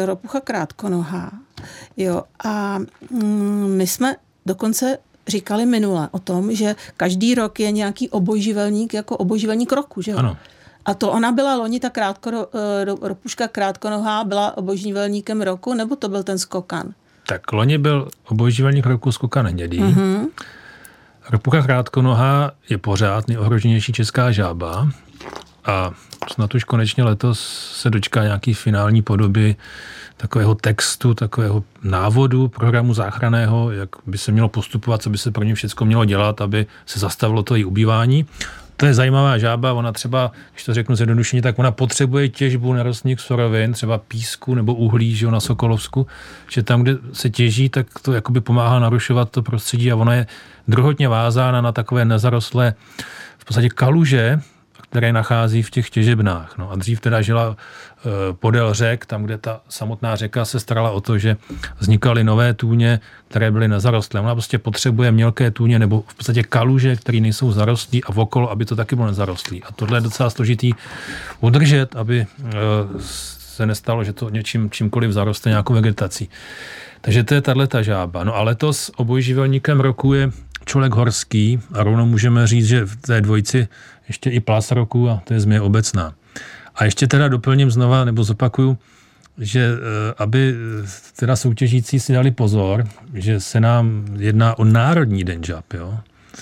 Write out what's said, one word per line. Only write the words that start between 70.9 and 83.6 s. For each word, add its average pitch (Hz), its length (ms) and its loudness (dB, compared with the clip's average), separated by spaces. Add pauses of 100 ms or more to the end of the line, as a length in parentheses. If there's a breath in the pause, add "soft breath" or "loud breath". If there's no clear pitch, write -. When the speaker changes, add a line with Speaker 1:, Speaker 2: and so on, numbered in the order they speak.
Speaker 2:
udržet, 139 560 4
aby, 113 300 0 (200)
eh, 113 60 -8 (480)
se - 640 -10
nestalo, 110 380 -2
že 101 100 -4
to 113 160 -8
něčím, 107 400 -4
čímkoliv 113 420 -2
zaroste 101 380 0
nějakou 107 240 2
vegetací. 104 560 0 (720 loud breath)
Takže 113 220 2
to 127 100 0
je 143 80 4
tahleta 131 400 0
žába. 90 420 -2
No 110 120 -2
a 101 60 0
letos 117 540 -2
obojživelníkem 135 840 0
roku 135 340 2
je 135 180 2 (340 loud breath)
čolek 135 280 2
horský 110 640 2 (140)
a 107 100 0
rovnou 117 220 4
můžeme 117 420 4
říct, 113 200 4
že 117 180 4
v 104 100 -8
té 117 260 0
dvojici 107 460 2 (400 loud breath)